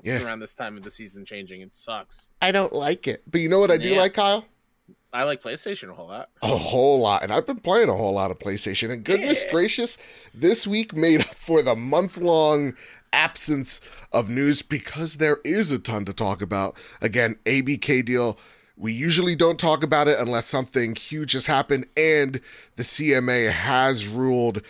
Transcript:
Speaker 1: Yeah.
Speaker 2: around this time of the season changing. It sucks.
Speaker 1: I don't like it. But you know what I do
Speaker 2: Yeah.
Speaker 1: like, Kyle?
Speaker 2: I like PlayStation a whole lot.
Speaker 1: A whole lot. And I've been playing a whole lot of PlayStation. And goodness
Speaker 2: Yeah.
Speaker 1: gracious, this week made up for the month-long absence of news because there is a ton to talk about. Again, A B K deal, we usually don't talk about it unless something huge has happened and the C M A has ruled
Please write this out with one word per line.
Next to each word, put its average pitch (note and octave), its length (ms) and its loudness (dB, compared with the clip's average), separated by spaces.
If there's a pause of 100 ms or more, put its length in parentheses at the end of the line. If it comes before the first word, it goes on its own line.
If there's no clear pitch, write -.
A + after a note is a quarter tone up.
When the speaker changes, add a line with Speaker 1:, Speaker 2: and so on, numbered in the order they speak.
Speaker 1:
Yeah. A#2+ 200 -4
Speaker 2:
around A2+ 180 -8
this A2 140 -16
time G#2+ 220 -12
of G2 60 -16
the G2+ 80 -16
season G2 340 -16
changing. F#2+ 360 -16
It F#2+ 160 -20
sucks. - 540 -14 (120)
Speaker 1:
I F#3 80 4
don't G3 220 0
like D3 340 -2
it. - 240 -4
But E3+ 100 0
you D#3+ 80 0
know F#3+ 120 4
what G3 100 6
I E3 60 6
do D#3+ 140 -2
Speaker 2:
Yeah. F#3+ 100 4
Speaker 1:
like, F#3+ 140 2
Kyle? G#3 300 0 (680)
Speaker 2:
I B2 120 -2
like D3 180 -2
PlayStation B2+ 480 -10
a E2+ 40 -18
whole E2+ 140 -18
lot. G#2+ 220 -14 (120)
Speaker 1:
A A#2 140 0
whole B2+ 440 4
lot. G2+ 220 2
And G2+ 100 -4
I've C3 140 0
been B3+ 140 -6
playing G3+ 280 4
a G#2 60 2
whole G2 180 0
lot G2 180 0
of F#2 80 -8
PlayStation. G2+ 520 -4
And A#2 140 -10
goodness G3+ 400 0
Speaker 2:
Yeah. - 80 -6
Speaker 1:
gracious, A3 460 0 (360)
this F3 320 2
week G#3+ 280 -4
made D#3 260 4
up - 140 0
for D#3+ 280 2
the B2 140 2
month-long D3+ 960 0 (380)
absence D3 680 0 (320)
of A2+ 160 0
news C#3 340 0
because D3+ 540 -8
there D3 280 2
is F3 260 0
a C3 80 0
ton G#2 280 -6
to G2 60 -6
talk G2 300 -2
about. G2 340 -4 (240)
Again, A2+ 360 0 (100)
A C3+ 160 2
B C3+ 160 -2
K B2+ 240 0
deal, A#2+ 360 -2 (420)
we A2 120 -4
usually E3 420 0
don't E3 240 4
talk D#3 240 2
about D3 240 4
it C#3 140 4
unless A#2 260 -2
something B2 480 -2
huge D3+ 380 -6
has C3 140 -2
happened C#3 400 0 (100)
and D3 440 2 (360)
the A#2+ 80 -6
C D3+ 280 0
M B2+ 160 2
A A#2+ 180 2
has B2+ 600 0
ruled A#2+ 640 0